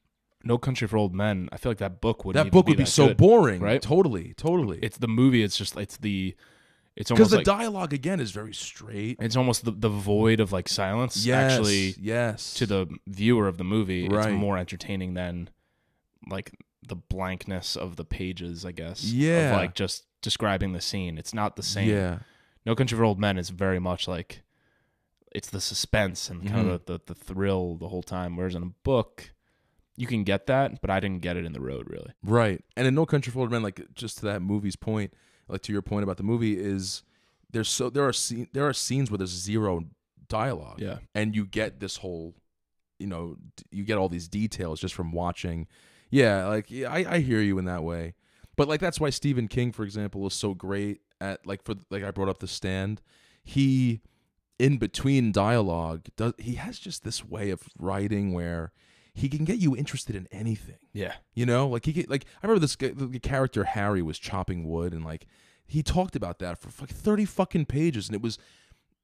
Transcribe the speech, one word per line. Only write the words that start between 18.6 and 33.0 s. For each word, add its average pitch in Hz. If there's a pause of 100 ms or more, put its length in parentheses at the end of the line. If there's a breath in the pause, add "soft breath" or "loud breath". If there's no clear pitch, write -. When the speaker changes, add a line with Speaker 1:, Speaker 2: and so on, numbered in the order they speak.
Speaker 1:
I 90
guess, 85
Speaker 2:
Yeah. 147
Speaker 1:
of, 107
like, 92
just - (160)
describing 98
the 85
scene. 90
It's -
not 104
the 101
same. 101
Speaker 2:
Yeah. 92 (460 soft breath)
Speaker 1:
No 113
Country 123
for 117
Old 101
Men 101
is 90
very 92
much, 90
like, 87 (880)
it's -
the 98
suspense -
and 87
kind 101
of 87
Speaker 2:
Mm-hmm. -
Speaker 1:
the, 85
the, -
the -
thrill 92
the 85
whole 90
time. 90
Whereas 90
in 85
a 90 (120)
book, - (640)
you 123
can 117
get 98
that, 135
but 95
I 95
didn't 95
get 87
it 87
in 82
The -
Road, 64
really. 50 (120)
Speaker 2:
Right. 107 (120)
And 127
in 131
No 160